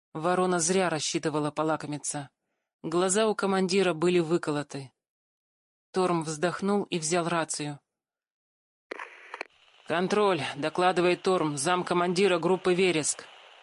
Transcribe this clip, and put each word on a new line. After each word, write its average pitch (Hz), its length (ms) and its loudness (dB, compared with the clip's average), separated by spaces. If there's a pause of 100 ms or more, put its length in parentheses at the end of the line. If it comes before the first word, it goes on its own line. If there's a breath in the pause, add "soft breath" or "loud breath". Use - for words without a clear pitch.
(140)
Ворона 180 460 2
зря 180 300 2
рассчитывала 151 600 -2
полакомиться. 147 800 -4 (540)
Глаза 185 440 2
у 208 80 0
командира 190 580 2
были 175 260 2
выколоты. 151 720 -2 (1000)
Торм 180 320 2
вздохнул 175 600 -2
и 175 160 -4
взял 165 280 0
рацию. 151 520 -4 (2000)
«Контроль», — 185 540 2 (140)
докладывает 175 680 2
Торм, 160 360 0
замкомандира 175 840 2
группы 180 340 2
«Вереск». 170 520 0 (380)